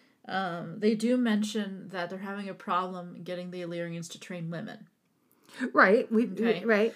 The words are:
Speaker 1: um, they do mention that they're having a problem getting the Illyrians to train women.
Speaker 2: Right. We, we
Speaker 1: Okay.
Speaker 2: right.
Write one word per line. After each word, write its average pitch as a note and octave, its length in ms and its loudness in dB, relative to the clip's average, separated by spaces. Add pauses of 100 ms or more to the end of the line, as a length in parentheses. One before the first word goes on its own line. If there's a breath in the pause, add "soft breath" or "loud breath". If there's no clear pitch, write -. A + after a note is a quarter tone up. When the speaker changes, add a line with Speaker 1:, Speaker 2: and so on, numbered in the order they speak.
(320 loud breath)
Speaker 1:
um, E3+ 480 -6
they G#3+ 160 4
do A#3 220 2
mention G#3+ 720 -2
that F3 200 -6
they're F#3 100 -10
having G3 280 -8
a F#3+ 60 -8
problem F3+ 720 -4
getting F3+ 260 -8
the F3+ 100 -8
Illyrians E3+ 480 -6
to - 100 -16
train E3+ 300 -8
women. - 380 -10 (840 loud breath)
Speaker 2:
Right. A#3 360 8
We, A3+ 180 4
we G#3 200 0
Speaker 1:
Okay. A3 180 2
Speaker 2:
right. A3+ 300 4